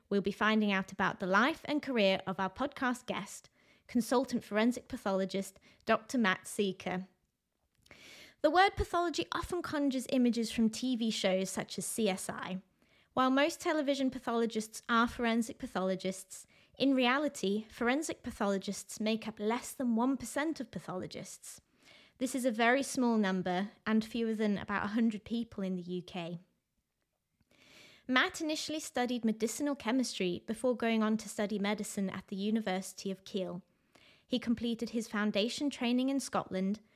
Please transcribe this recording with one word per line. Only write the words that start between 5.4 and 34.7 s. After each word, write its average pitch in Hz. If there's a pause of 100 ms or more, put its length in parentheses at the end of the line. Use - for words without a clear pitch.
Doctor 220
Matt 190
Seeker. 185 (1400)
The 302
word 370
pathology 349
often 339
conjures 285
images 233
from 220
T 254
V 226
shows 190
such -
as -
C 214
S 190
I. 190 (580)
While 262
most 285
television 277
pathologists 233
are 233
forensic 233
pathologists, 190 (320)
in 269
reality, 247
forensic 262
pathologists 202
make 220
up 220
less 220
than 240
one 254
percent 285
of 214
pathologists. - (600)
This 254
is 254
a 247
very 240
small 240
number 190 (160)
and 220
fewer 226
than 208
about -
a 202
hundred 220
people 220
in 185
the 180
U 175
K. 175 (1700)
Matt 269
initially 311
studied 247
medicinal 233
chemistry 233
before 226
going 226
on 220
to 220
study 208
medicine 202
at -
the 196
University 196
of 190
Keele. 180 (640)
He 247
completed 233